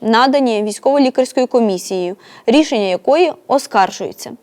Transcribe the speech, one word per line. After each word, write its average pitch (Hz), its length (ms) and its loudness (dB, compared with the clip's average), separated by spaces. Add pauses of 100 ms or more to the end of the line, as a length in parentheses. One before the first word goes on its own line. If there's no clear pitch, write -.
надані 240 640 2
військово-лікарською 254 840 0
комісією, 190 680 -2 (300)
рішення 247 400 2
якої 262 480 0 (140)
оскаржується, - 840 -2 (120)